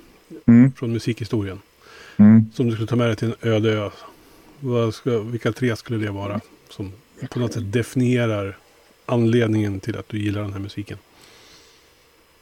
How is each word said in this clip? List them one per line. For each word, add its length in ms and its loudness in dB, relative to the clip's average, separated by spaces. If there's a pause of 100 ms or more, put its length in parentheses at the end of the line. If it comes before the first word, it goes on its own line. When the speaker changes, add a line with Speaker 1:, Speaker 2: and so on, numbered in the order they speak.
(460)
Speaker 1:
Mm. 260 8
Speaker 2:
från 220 -6
musikhistorien 680 -6 (580)
Speaker 1:
Mm. 360 8
Speaker 2:
som 140 -2
du 60 0
skulle 140 -4
ta 80 -2
med 120 0
dig 80 0
till 260 -4
en 100 -2
öde 220 2
ö, 160 -4 (680)
vad 340 -2
ska, 260 -2
vilka 320 -4
tre 240 -2
skulle 300 -6
det 60 -6
vara 280 -8 (300)
som 220 -12 (400)
på 80 -6
något 140 -4
sätt 200 -8
definierar 840 -2 (480)
anledningen 760 0
till 180 -8
att 120 -14
du 100 -6
gillar 220 -4
den 120 -8
här 60 -10
musiken? 380 -12 (1400)